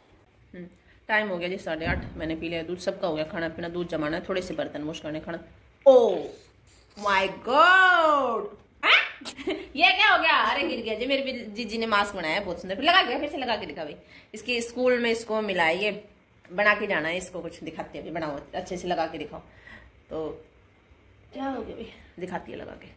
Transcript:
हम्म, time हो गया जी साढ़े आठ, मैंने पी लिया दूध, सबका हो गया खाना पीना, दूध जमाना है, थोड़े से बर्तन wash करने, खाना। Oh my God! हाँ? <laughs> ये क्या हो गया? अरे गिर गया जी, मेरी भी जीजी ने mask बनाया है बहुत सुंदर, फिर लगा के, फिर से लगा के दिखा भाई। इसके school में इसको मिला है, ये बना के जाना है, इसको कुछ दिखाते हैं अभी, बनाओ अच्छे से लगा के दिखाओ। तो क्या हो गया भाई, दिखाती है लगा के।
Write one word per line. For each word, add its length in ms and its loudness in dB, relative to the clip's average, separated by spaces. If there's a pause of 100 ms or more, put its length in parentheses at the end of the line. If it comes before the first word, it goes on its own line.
(540)
हम्म, 140 -14 (420)
time 200 2
हो 80 -2
गया 120 -4
जी 100 -4
साढ़े 260 -4
आठ, 200 -2 (120)
मैंने 180 -4
पी 140 -6
लिया 140 -4
दूध, 160 -6
सबका 280 -4
हो 80 0
गया 100 -2
खाना 240 -4
पीना, 200 -8
दूध 200 -4
जमाना 280 -2
है, 120 -8
थोड़े 120 -2
से 140 -8
बर्तन 280 -6
wash 160 -8
करने, 200 -8
खाना। 200 -8 (460)
Oh 300 8 (840)
my 260 4 (220)
God! 1000 6 (400)
हाँ? 160 6 (480)
<laughs> 60 -2 (220)
ये 140 6
क्या 200 4
हो 120 6
गया? 200 4
अरे 260 0
गिर 140 -4
गया 140 -4
जी, 100 -4
मेरी 180 0
भी 80 -4 (220)
जीजी 240 -6
ने 100 -2
mask 280 2
बनाया 180 -2
है 120 -2
बहुत 160 -8
सुंदर, 140 -6
फिर 100 -4
लगा 160 6
के, 180 -2
फिर 100 -4
से 80 -8
लगा 180 -2
के 100 -8
दिखा 180 -10
भाई। 120 -10 (380)
इसके 280 -4
school 380 2
में 120 0
इसको 300 -2
मिला 220 0
है, 140 4
ये 140 0 (580)
बना 260 4
के 120 -4
जाना 220 0
है, 80 -4
इसको 240 -8
कुछ 220 -12
दिखाते 340 -10
हैं 60 -10
अभी, 100 -10
बनाओ 260 -6 (160)
अच्छे 220 -8
से 100 -8
लगा 200 0
के 100 -10
दिखाओ। 220 -10 (680)
तो 180 -6 (1080)
क्या 120 -6
हो 160 -6
गया 140 -12
भाई, 120 -12 (320)
दिखाती 320 -8
है 60 -12
लगा 180 -14
के। 220 -20